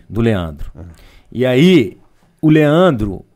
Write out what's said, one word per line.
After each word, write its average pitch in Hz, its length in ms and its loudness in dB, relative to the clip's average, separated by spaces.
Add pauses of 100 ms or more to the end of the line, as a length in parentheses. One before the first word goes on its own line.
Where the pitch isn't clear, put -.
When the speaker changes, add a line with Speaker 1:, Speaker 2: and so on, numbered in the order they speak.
Speaker 1:
do 98 120 -4
Leandro. 90 520 -4
Speaker 2:
Uhum. - 120 -20 (460)
Speaker 1:
E 123 140 -4
aí, 127 520 2 (440)
o 156 80 2
Leandro 151 760 0 (100)